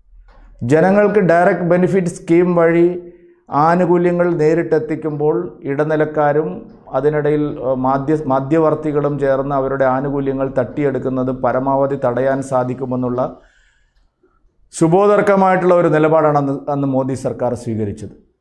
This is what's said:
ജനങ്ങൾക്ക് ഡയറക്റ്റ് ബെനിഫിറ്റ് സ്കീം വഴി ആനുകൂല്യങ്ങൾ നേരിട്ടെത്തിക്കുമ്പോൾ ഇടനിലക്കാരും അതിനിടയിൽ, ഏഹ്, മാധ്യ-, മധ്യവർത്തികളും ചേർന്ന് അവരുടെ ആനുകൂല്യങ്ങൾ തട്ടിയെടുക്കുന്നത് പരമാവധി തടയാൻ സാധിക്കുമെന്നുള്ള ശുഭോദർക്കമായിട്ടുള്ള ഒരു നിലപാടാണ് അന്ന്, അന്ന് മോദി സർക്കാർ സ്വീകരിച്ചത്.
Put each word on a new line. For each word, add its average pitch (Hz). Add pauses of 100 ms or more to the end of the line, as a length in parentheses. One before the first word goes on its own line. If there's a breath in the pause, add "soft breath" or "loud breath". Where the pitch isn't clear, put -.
(640 soft breath)
ജനങ്ങൾക്ക് 190
ഡയറക്റ്റ് 175
ബെനിഫിറ്റ് 180
സ്കീം 175
വഴി 170 (640 loud breath)
ആനുകൂല്യങ്ങൾ 175
നേരിട്ടെത്തിക്കുമ്പോൾ 156 (280)
ഇടനിലക്കാരും 151 (440)
അതിനിടയിൽ, 151 (140)
ഏഹ്, 127
മാധ്യ-, 139
മധ്യവർത്തികളും 147
ചേർന്ന് 135
അവരുടെ 135
ആനുകൂല്യങ്ങൾ 135
തട്ടിയെടുക്കുന്നത് 131
പരമാവധി 135
തടയാൻ 135
സാധിക്കുമെന്നുള്ള 127 (1500 soft breath)
ശുഭോദർക്കമായിട്ടുള്ള 190
ഒരു 175
നിലപാടാണ് 156
അന്ന്, 139
അന്ന് 139
മോദി 131
സർക്കാർ 123
സ്വീകരിച്ചത്. 107 (260)